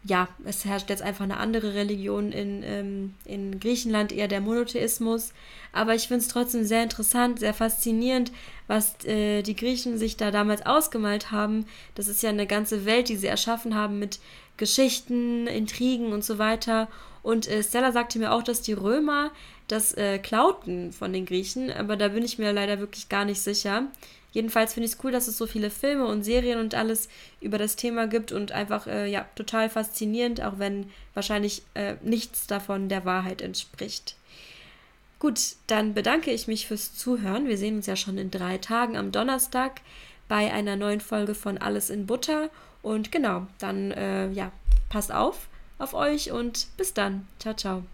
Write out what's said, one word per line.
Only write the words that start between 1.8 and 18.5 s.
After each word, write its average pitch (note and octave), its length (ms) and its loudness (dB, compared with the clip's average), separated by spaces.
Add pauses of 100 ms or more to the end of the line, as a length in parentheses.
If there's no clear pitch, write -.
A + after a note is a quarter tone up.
in, G3+ 320 -4
ähm, G3 500 -6 (100)
in G3 340 -6
Griechenland, A3 540 2
eher G3+ 160 0
der G3 120 0
Monotheismus. A3+ 920 0 (400)
Aber A3+ 220 4
ich A3+ 140 0
find's B3 200 2
trotzdem A#3+ 360 2
sehr A3+ 180 4
interessant, A#3+ 580 2
sehr G#3+ 120 2
faszinierend, A#3 800 2 (360)
was, G#3+ 360 0
äh, G#3 380 2
die G3+ 140 -2
Griechen B3 420 0
sich A3 180 0
da G#3+ 140 0
damals G#3 340 2
ausgemalt A3 680 2
haben. G#3+ 360 0 (280)
Das G3+ 140 -4
ist G3+ 140 0
ja A3 80 2
eine G#3 160 2
ganze G#3 400 0
Welt, A#3+ 220 4
die A3+ 80 0
sie G3 100 -2
erschaffen A3+ 480 0
haben G#3 240 0
mit G3+ 220 -4 (360)
Geschichten, A#3+ 920 2
Intrigen A#3 680 0
und G#3 120 -2
so G#3+ 140 -2
weiter. A3 500 2 (340)
Und, A3+ 260 2
äh, G#3+ 140 0
Stella B3 300 2
sagte A#3 260 0
mir A3 140 2
auch, A#3 100 4
dass A#3 200 0